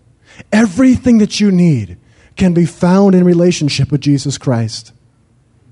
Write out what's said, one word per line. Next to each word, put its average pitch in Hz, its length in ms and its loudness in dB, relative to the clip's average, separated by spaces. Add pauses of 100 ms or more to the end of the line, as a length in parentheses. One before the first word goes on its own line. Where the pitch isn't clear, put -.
(520)
Everything 233 680 2
that 214 220 0
you 202 120 0
need 143 460 0 (380)
can 185 180 0
be 170 120 2
found 190 500 0
in 180 80 4
relationship 175 680 0
with 147 100 -2
Jesus 143 360 -2
Christ. 117 540 -6 (800)